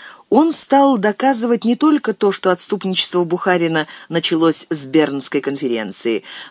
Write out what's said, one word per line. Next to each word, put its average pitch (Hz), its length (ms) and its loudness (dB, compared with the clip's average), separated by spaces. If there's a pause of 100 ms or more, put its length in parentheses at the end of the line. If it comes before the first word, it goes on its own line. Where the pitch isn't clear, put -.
(300)
он 302 240 4
стал 277 440 4
доказывать 226 680 0
не 240 100 2
только 302 380 2
то, 202 180 2
что 190 200 -2
отступничество 180 720 -2
Бухарина 170 600 0 (220)
началось 160 640 0
с 143 160 -4
Бернской 139 560 0
конференции, 117 840 -4 (280)